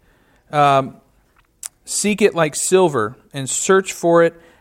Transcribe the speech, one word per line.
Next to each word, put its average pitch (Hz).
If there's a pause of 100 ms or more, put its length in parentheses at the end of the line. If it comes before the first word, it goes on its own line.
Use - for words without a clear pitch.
(500)
um, 139 (880)
seek 202
it 190
like 156
silver 143 (160)
and 135
search -
for 170
it 165 (240)